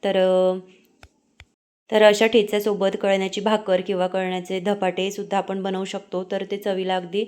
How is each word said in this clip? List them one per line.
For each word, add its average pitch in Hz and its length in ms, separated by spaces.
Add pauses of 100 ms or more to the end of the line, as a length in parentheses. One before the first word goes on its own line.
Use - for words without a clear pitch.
तर, 196 140
अ, 185 400 (1300)
तर 214 120
अशा 214 240
ठेच्यासोबत 202 720
कळण्याची 196 400
भाकर 214 400
किंवा 185 260
कळण्याचे 185 520
धपाटेसुद्धा 196 760
आपण 190 260
बनवू 190 220
शकतो, 190 380
तर 196 280
ते 202 60
चवीला 190 380
अगदी 185 320